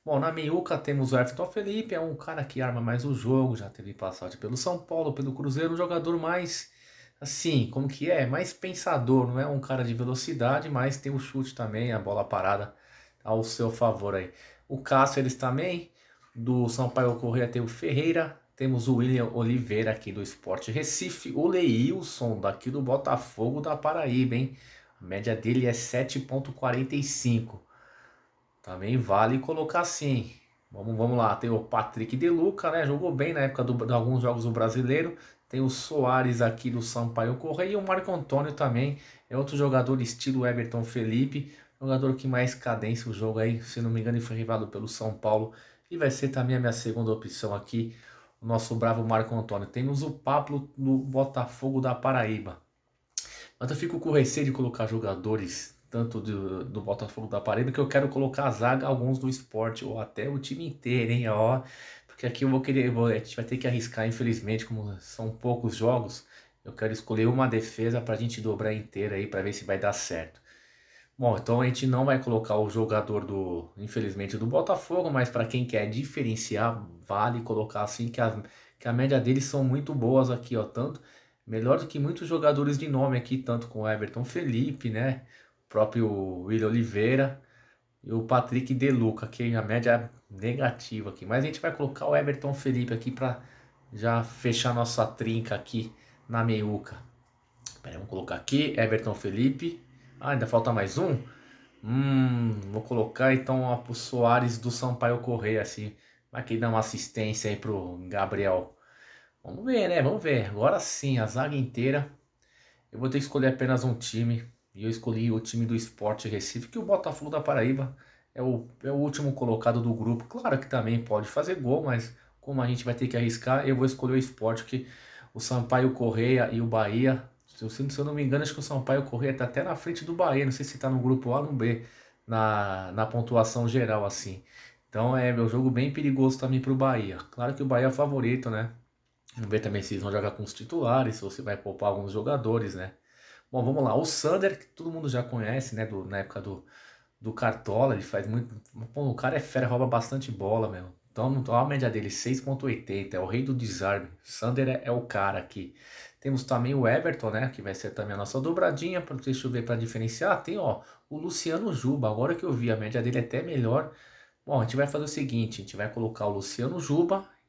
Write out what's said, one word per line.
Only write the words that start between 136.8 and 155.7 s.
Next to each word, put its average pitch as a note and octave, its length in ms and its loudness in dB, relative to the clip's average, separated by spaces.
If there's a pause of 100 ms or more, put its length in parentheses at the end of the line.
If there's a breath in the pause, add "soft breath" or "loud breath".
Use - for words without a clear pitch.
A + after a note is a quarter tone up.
Claro B2 240 -4
que C#3 80 -6
o C#3 40 0
Bahia B2+ 220 4
é C3+ 40 4
favorito, C3 580 2
né? A2 220 -2 (640)
Vamos A2 160 -6
ver G#2+ 80 4
também G2+ 220 -2
se - 120 -8
eles F#2+ 100 -4
vão G2+ 80 -2
jogar G2+ 200 0
com G#2+ 120 -10
os G#2 100 -8
titulares, B2+ 680 0
ou G2 80 -8
se - 120 -10
vai G2+ 160 -4
poupar G2+ 320 -2
alguns G2 240 -2
jogadores, A2 640 0
né? F#2 180 -10 (580 loud breath)
Bom, B2+ 120 0
vamos C#3 200 2
lá. A2+ 100 2
O D3 120 2
Sander, F#3+ 520 2
que - 80 -20
todo E3 260 -10
mundo D#3+ 160 -6
já B2 140 0
conhece, A#2+ 540 -4
né? A2 100 -2
Do, G2 200 -6
na G2 140 -4
época G2 220 -6
do, F#2+ 240 -10 (540 loud breath)
do A2 140 -6
Cartola, A#2 600 2
ele G2+ 80 -2
faz G2+ 240 -4
muito. A2 300 -2 (380)
Pô, C#3+ 160 -2
o A2+ 40 0
cara C3+ 220 0
é D3 40 0
fera, B2+ 280 0
rouba B2 180 2
bastante B2 460 0
bola, G#2 380 0
meu. F2+ 160 -10 (260)
Então, B2+ 240 0
então B2 200 0
a B2+ 120 4
média C3 220 0
dele, G#2+ 200 -2
seis C3 300 -2
ponto C3+ 260 -4
oitenta, G2 520 -4
é - 20 0
o F#2 60 -2
rei A2+ 180 -2
do C3+ 100 -2
desarme. G2 540 -2 (160)
Sander B2+ 460 0
é, C3 160 -2
é A#2+ 60 0
o A#2+ 100 0
cara G2 380 -2
aqui. - 360 -12 (460 loud breath)